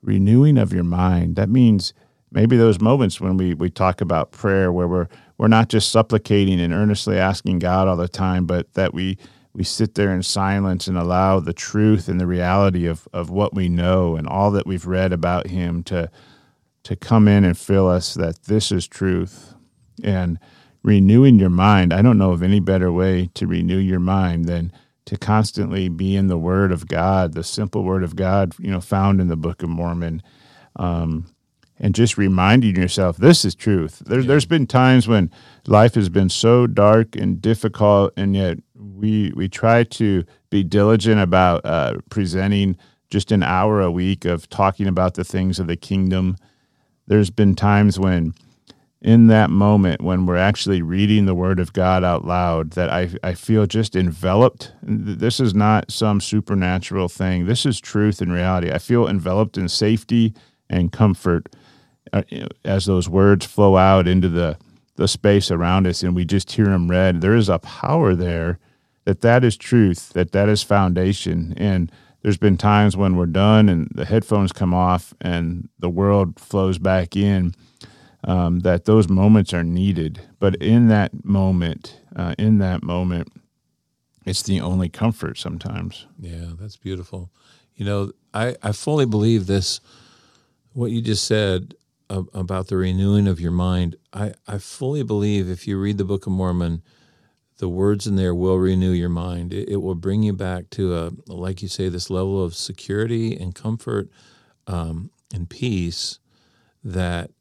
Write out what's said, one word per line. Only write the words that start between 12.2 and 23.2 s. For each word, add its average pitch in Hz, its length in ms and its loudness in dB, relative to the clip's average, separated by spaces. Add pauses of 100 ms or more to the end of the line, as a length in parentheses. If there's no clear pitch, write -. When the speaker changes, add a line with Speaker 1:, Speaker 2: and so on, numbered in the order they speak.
Speaker 1:
the 90 60 -2
reality 90 600 0
of, 80 260 -8
of 87 180 -8
what 98 240 -2
we 92 140 -2
know 87 480 0
and 76 100 -6
all 98 240 -2
that 101 160 -2
we've 87 200 -8
read 92 260 -2
about 87 340 -2
him 87 380 -6
to, 85 260 -6 (720)
to - 140 -8
come 107 320 4
in 101 160 6
and 90 120 2
fill 98 320 0
us 90 260 -2
that 82 300 -6
this 107 260 -2
is 90 160 -4
truth. 90 680 -6 (500)
And 90 340 -2 (440)
renewing 107 560 8
your 95 120 4
mind, 92 420 6
I 92 100 4
don't 117 160 6
know 95 140 4
of 85 100 -2
any 98 180 2
better 92 320 0
way 90 420 0